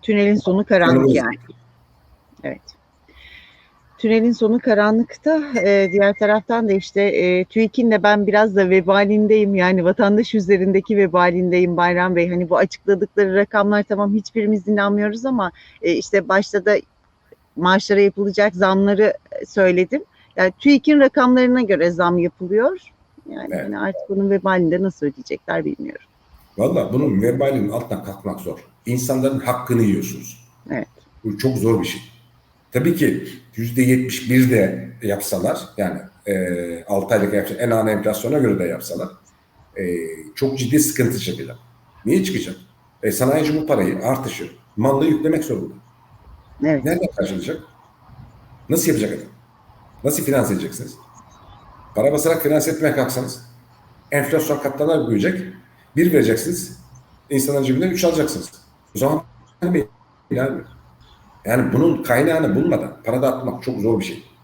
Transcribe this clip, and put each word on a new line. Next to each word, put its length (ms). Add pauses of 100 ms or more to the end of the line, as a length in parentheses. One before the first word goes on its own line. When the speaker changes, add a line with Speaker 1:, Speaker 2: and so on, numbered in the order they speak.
Speaker 1:
Tünelin 340
sonu 300
karanlık 300
Speaker 2:
İnanılmaz. 200
Speaker 1:
yani. 200 (1080)
Evet. 180 (1400)
Tünelin 340
sonu 280
karanlıkta. 840 (220)
Ee, 280
diğer 220
taraftan 560
da 40
işte, 280
e, 440
tüik'in 460
de 120
ben 240
biraz 280
da 140
vebalindeyim. 840
Yani 300
vatandaş 500
üzerindeki 640
vebalindeyim 800
Bayram 380
Bey. 140
Hani 200
bu 80
açıkladıkları 760
rakamlar 480
tamam 300
hiçbirimiz 540
inanmıyoruz 580
ama, 260 (300)
e, 120
işte 360
başta 360
da 100 (800)
maaşlara 460
yapılacak 540
zamları, 580 (280)
e, 40
söyledim. 580 (320)
Yani 240
tüik'in 400
rakamlarına 640
göre 300
zam 260
yapılıyor. 640 (500)
Yani 220
Speaker 2:
Evet. 140
Speaker 1:
hani 140
artık 300
bunun 200
vebalini 420
de 120
nasıl 220
ödeyecekler 600
bilmiyorum. 400 (520)
Speaker 2:
Vallahi 360
bunun 280
vebalinin 480
altından 340
kalkmak 360
zor. 200 (260)
İnsanların 540
hakkını 420
yiyorsunuz. 680 (240)
Speaker 1:
Evet. 160 (360)
Speaker 2:
Bu 140
çok 200
zor 240
bir 40
şey. 160 (720)
Tabii 240
ki 320 (280)
yüzde 260
yetmiş 480
bir 220
de 380 (120)
yapsalar, 580 (180)
yani, 220 (280)
e, 560
altı 320
aylık 180
enfla-, 240
en 140
ana 200
enflasyona 460
göre 220
de 40
yapsalar, 460 (680)
e, 60 (520)
çok 220
ciddi 220
sıkıntı 400
çıkacak. 380 (480)
Niye 180
çıkacak? 320 (480)
E, 80
sanayici 500
bu 60
parayı, 360
artışı, 460 (280)
malla 280
yüklemek 380
zorunda. 300 (920)
Speaker 1:
Evet. 220
Speaker 2:
Nereden 220 (100)
karşılayacak? 440 (1080)
Nasıl 180
yapacak 260
adam? 140 (760)
Nasıl 200
finanse 300
edeceksiniz? 420 (1000)
Para 160
basarak 320
finanse 280
etmeye 240
kalksanız, 500 (640)
enflasyon 480
katlanar 480
büyüyecek, 340 (540)
bir 180
vereceksiniz, 640 (500)
insanların 340
cebinden 260
üç 140
alacaksınız. 480 (440)
O 40
zaman 240 (1080)
yani, 320 (840)
yani 280
bunun 300
kaynağını 520
bulmadan 500
para 160
dağıtmak 420
çok 160
zor 200
bir 60
şey. 180 (200)